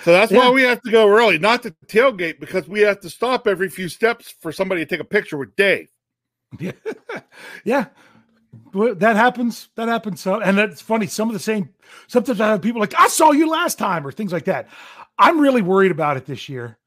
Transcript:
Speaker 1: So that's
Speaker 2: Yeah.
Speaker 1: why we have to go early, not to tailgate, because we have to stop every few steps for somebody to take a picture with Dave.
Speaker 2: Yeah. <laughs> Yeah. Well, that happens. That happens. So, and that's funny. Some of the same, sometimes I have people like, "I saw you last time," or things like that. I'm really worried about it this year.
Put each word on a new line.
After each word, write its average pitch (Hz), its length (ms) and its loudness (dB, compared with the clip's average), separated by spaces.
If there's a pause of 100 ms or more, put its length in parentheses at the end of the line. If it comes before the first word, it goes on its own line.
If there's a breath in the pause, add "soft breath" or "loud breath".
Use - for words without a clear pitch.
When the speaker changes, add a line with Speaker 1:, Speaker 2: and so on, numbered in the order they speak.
Speaker 1:
So 170 80 4
that's 202 180 4
Speaker 2:
Yeah. 196 80 4
Speaker 1:
why 247 120 6
we 262 120 2
have 247 200 0
to 240 80 -10
go 220 180 6
early, 208 300 4
not 220 260 0
to 196 100 -12 (140)
tailgate, 196 520 0
because 147 280 -6
we 208 120 -2
have 208 200 2
to - 100 -16
stop 247 380 -4
every 190 200 0
few 185 200 -10
steps - 520 -4
for 160 120 -10
somebody 190 300 -4
to 147 40 -10
take 170 140 -6
a 151 40 -12
picture 190 320 -4
with 135 200 -10
Dave. 165 320 0 (720)
Speaker 2:
Yeah. - 120 -8 (120)
<laughs> - 360 -12 (440 loud breath)
Yeah. 247 220 -2 (840 soft breath)
Well, 214 240 0
that 208 200 2
happens. 240 580 0
That 226 140 -6
happens. 220 320 -6
So, 196 200 -2
and 196 160 0
that's 202 240 -2
funny. - 280 -2
Some 220 200 -4
of 233 40 -6
the 196 80 -8
same, 214 300 -4 (360 loud breath)
sometimes 240 340 -2
I 214 100 2
have 208 120 0
people 233 180 -2
like, 202 160 -2
"I 359 120 6
saw 320 240 4
you 311 180 4
last 320 280 -2
time," 175 280 -2
or 135 60 -10
things 202 200 -8
like 170 120 -4
that. 143 240 -2 (500 loud breath)
I'm 302 220 4
really 262 220 4
worried 190 280 2
about 147 260 -2
it 127 100 -8
this 131 220 -12
year. 120 380 -12